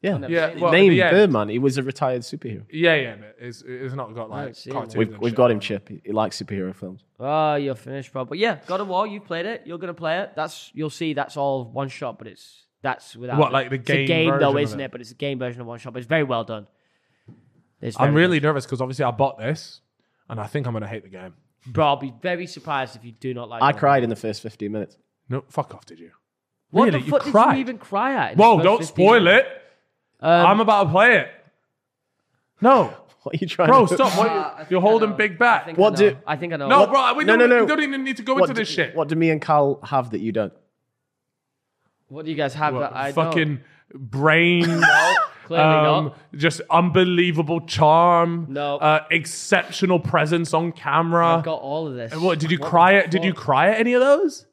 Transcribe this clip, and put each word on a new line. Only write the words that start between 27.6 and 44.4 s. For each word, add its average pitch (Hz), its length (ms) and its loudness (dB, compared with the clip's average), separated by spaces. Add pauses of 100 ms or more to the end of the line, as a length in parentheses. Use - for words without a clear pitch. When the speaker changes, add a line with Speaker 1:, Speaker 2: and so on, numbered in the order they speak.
Speaker 2:
even 240 180 -8
cry 226 340 -4
at 139 200 -4
in - 40 -2
the 190 60 6
Speaker 3:
Whoa, 226 160 8
Speaker 2:
first 147 60 2
Speaker 3:
don't 202 160 4
Speaker 2:
fifteen 165 140 -10 (120)
Speaker 3:
spoil 226 160 8
Speaker 2:
minutes? 220 260 4
Speaker 3:
it. - 120 -18 (680)
Speaker 2:
Um, 175 200 6
Speaker 3:
I'm 202 140 6
about 208 240 4
to 151 60 0
play 208 300 6
it. 127 80 -8 (1300)
No. 220 400 4
Speaker 1:
<laughs> - 40 -20 (200)
What - 100 -10
are 156 60 -4
you 185 60 -4
trying 165 220 2
Speaker 3:
Bro, 247 180 8
Speaker 1:
to 175 80 0
Speaker 3:
stop. 196 240 0
What, 220 100 2
Speaker 2:
Uh, 156 240 -4
I - 60 -18
think - 140 -14
Speaker 3:
you're 180 80 2
Speaker 2:
I - 20 0
Speaker 3:
holding 214 280 4
Speaker 2:
know. 180 60 -6
Speaker 3:
big 214 160 0
Speaker 2:
I 160 40 -14
Speaker 3:
back. 233 280 2
Speaker 2:
think 160 140 -8
Speaker 1:
What 208 160 4
Speaker 2:
I - 20 -4
Speaker 1:
do 202 140 6
Speaker 2:
know. 131 60 -10 (100)
I 151 100 -4
think 170 160 -8
I 160 40 -8
know. 143 120 -6
Speaker 3:
No, 285 180 6
bro, 262 280 2
we 294 100 -2
Speaker 1:
No, 220 140 4
Speaker 3:
don't, 240 100 6
Speaker 1:
no, 247 80 6
no. 233 60 4
Speaker 3:
we - 60 2
don't 302 140 0
even 269 220 -4
need 262 140 -8
to 233 40 -14
go 262 120 -2
Speaker 1:
What 277 160 4
Speaker 3:
into - 20 -6
Speaker 1:
do, 226 80 -4
Speaker 3:
this 214 80 -4
shit. - 260 -4
Speaker 1:
what 156 140 -4
do 156 80 -2
me 165 140 2
and 156 100 -2
Cal 143 420 0
have 127 280 -4
that 107 100 -6
you 110 100 -6
don't? 101 220 -4 (1600)
Speaker 2:
What 151 180 -14
do 156 40 -8
you 151 60 -6
guys 143 160 -4
have 147 220 -2
Speaker 3:
What, 127 60 -2
Speaker 2:
that 135 140 -6
I 139 180 -6
Speaker 3:
fucking 160 500 -2 (300)
Speaker 2:
don't? 135 180 -16
Speaker 3:
brain, 165 580 2 (120)